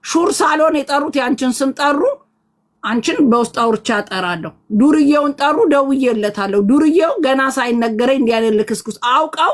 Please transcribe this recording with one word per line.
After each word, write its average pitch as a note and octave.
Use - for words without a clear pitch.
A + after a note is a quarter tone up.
ሹር E4+
ሳሎን D#4
የጠሩት C#4+
ያንቺን B3+
ስም C4+
ጠሩ። D4
አንቺን A3+
በውስጥ A#3
አውርቻ A3+
እጠራለሁ። F3
ዱርዬውን D4
ጠሩ፣ D4
ደውዬለታለሁ። G#3+
ዱርዬው D#4
ገና C4+
ሳይነገረኝ A#3+
እንዲህ A#3
አይነት A3+
ልክስኩስ G#3+
አውቀው D#4